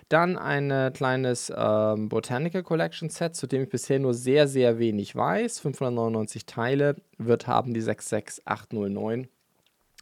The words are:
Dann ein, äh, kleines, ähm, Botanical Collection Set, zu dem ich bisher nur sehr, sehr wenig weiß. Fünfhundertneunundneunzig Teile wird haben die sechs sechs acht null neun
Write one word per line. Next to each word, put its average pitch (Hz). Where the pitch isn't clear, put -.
Dann 170
ein, 143
äh, 135
kleines, 127
ähm, 107
Botanical 143
Collection 165
Set, 165
zu -
dem 131
ich 131
bisher 135
nur 131
sehr, 131
sehr 123
wenig 104
weiß. 185
Fünfhundertneunundneunzig 117
Teile 139
wird 117
haben 120
die 113
sechs 110
sechs -
acht -
null 101
neun 110